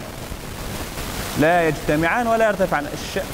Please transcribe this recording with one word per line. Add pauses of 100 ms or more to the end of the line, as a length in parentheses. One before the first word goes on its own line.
(1400)
لا
يجتمعان
ولا
يرتفعان.
الش-،